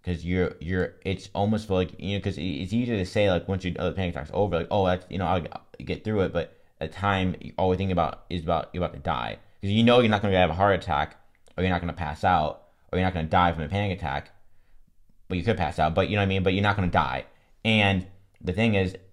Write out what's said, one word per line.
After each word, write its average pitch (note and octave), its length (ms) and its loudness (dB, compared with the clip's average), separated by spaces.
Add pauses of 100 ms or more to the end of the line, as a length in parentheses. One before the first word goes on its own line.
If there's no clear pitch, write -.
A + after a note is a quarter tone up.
'Cause E2 200 -4
you're, F2+ 360 0
you're, F2+ 340 -2 (100)
it's - 300 -4
almost G#2+ 380 0
like, F#2 280 0
you G2 160 -4
know, F#2+ 80 -4
'cause G2 140 -2
it, D2+ 60 -6
it's F2 300 -4
easier A#2+ 240 0
to F2+ 100 0
say, G2+ 240 2
like, F2 160 0
once F#2+ 180 -2
your, E2+ 140 -2
uh, E2+ 120 -2
panic F2 220 -4
attack's C#2+ 220 -8
over, F2+ 240 0
like, D#2+ 100 -4
"Oh, G2 160 2
that's, F2+ 240 0
you - 80 -6
know, F#2 80 -2
I'll, F2 260 0
I'll - 120 -16 (200)
get - 200 -8
through G#2+ 180 0
it." E2+ 120 0
But - 220 -4 (240)
at D#2+ 120 -8
the - 60 -18
time, F#2+ 440 0
you, - 160 -14
all F#2 120 2
we F#2 80 2
think F#2+ 140 -2
about E2+ 380 -2
is E2+ 140 -6
about, E2 280 -2
you're F2 120 -4
about D#2+ 100 -4
to C#2 60 -14
die. B1 380 -4 (260)
'Cause G2 80 -2
you A2 120 4
know B2 180 8
you're A2 100 4
not G#2 100 2
gonna G2 160 2
have F2+ 140 6
a - 20 -2
heart G2 220 4
attack, D2+ 400 -2 (420)
or F2 60 -2
you're F#2 80 2
not F2 100 0
gonna E2+ 120 -4
pass D2+ 300 -6
out, E2 420 2 (260)
or F2 80 0
you're F#2 80 2
not F2 80 -2
gonna D#2+ 120 -2
die F2 240 4
from D#2+ 120 -4
a D2+ 40 -6
panic G2 300 -2
attack. D2 320 -6 (1000)
But F2+ 120 -2
you E2 40 -4
could G#2+ 140 2
pass D#2 220 -2
out, D#2+ 160 2
but F#2+ 120 2
you G#2 100 -2
know G2+ 40 2
what G2 40 2
I - 20 0
mean? F#2+ 160 0
But F#2 100 2
you're G2 80 2
not G2+ 140 2
gonna F#2+ 140 0
die. C2 360 0 (380)
And G2+ 420 2 (360)
the F2+ 120 -4
thing A2 220 2
is F#2 200 0 (180)